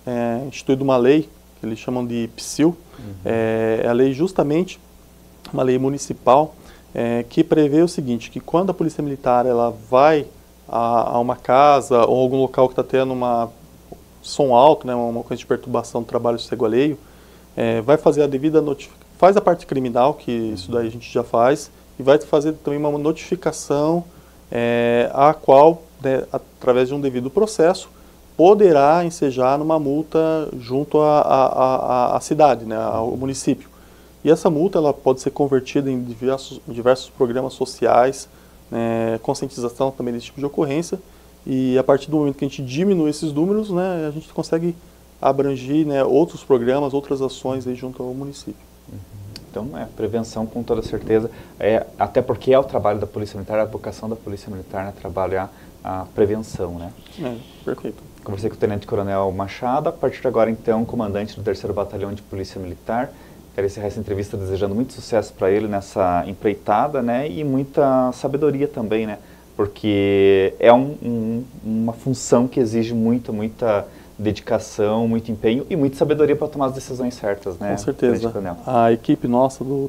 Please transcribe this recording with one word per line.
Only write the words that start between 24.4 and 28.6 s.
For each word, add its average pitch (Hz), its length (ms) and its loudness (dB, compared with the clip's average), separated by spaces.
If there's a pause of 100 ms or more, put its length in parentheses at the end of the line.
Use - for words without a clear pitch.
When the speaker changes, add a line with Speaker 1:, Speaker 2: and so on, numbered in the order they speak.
Speaker 1:
é, 120 640 2
a 147 200 6
qual, 151 480 8 (200)
né, 135 300 0
através 127 560 0
de 131 80 -6
um 143 60 -4
devido 127 280 -2
processo, 185 600 0 (480)
poderá 175 680 6